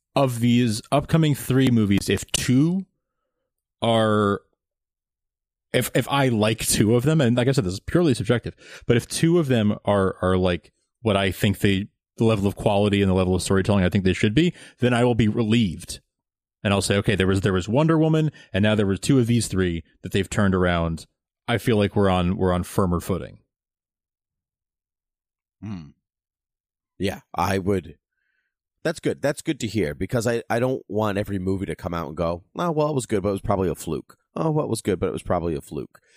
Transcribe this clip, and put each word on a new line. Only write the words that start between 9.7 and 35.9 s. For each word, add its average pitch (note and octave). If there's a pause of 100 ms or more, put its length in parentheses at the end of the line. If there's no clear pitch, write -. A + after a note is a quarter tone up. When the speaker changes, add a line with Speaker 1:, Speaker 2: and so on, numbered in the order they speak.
Speaker 1:
are, G2
are F#2
like F2+ (280)
what G#2+
I G2
think G2+
they, G2 (300)
the A#2
level G#2
of F#2+
quality G2+
and G2
the F#2
level F#2
of F2
storytelling G2
I F2+
think F#2+
they F#2
should G#2+
be, D#3+ (260)
then B2
I A#2+
will B2
be G#2+
relieved. A2 (600)
And G2+
I'll G2
say, G2+
"Okay, G2+
there F#2
was, F#2+
there G2+
was F#2
Wonder D#3+
Woman, D#3 (200)
and G2
now G#2+
there G#2
was G2
two C#3
of A#2
these A#2
three F2+ (180)
that -
they've G2
turned G2
around. E2+ (420)
I A#2
feel A2+
like G2+
we're G2+
on, F2+
we're F#2
on F2+
firmer F2+
footing." - (2250)
Speaker 2:
Hmm. F#2 (1080)
Yeah, F#2+ (120)
I F#2+
would. F2 (840)
That's D#3+
good. -
That's D3
good D3+
to A#2
hear, F2
because G#2
I, A#2
I A#2
don't B2+
want G#2
every G2+
movie F#2+
to D#2+
come F2
out E2+
and D#2
go, E2+ (140)
"Oh, E3+
well, D3+
it D#3
was B2+
good, G#2
but G2+
it G2
was G2
probably F#2+
a D#2
fluke. - (180)
Oh, D#3+
well, D3+
it A2+
was A2
good, F#2
but G2
it C2
was -
probably E2+
a C#2
fluke." - (180)